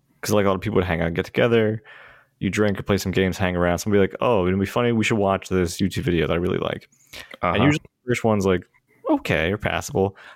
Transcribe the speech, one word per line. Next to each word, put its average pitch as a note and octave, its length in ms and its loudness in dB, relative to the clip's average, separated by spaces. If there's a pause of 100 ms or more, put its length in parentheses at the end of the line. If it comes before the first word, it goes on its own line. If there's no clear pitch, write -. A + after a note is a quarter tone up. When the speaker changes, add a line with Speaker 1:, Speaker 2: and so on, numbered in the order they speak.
(200)
Speaker 1:
'Cause, - 140 -2
like, G#2 100 4
a G2 40 4
lot F#2+ 80 2
of F#2+ 40 -4
people G#2+ 160 -2
would F#2+ 80 2
hang E2+ 160 -2
out, E2 140 -2
get F2+ 100 -2
together, A2+ 580 0 (560)
you G2+ 120 -2
drink, G2 340 -2
play G2+ 140 0
some F#2 140 -4
games, F#2 260 0
hang F2+ 180 0
around. F2 220 2
Somebody G2+ 220 2
like, F#2+ 200 2
"Oh, G#2+ 260 2
it'd F#2+ 140 0
be G2 60 0
funny. A#2+ 260 0
We A2+ 120 2
should A#2 120 0
watch G2 320 0
this F2+ 320 0
YouTube F#2 220 -2
video E2 240 0
that E2+ 80 0
I - 20 0
really F2+ 220 -2
like." - 300 -6 (540)
And F2+ 140 0
Speaker 2:
Uh-huh. G2+ 80 2
Speaker 1:
usually D3 160 2 (240)
the B2 60 -4
first A#2+ 140 -2
one's, G#2+ 200 2
like, F#2 220 2 (420)
okay F2+ 440 0
or G#2 40 -4
passable. F#2+ 600 -2 (200)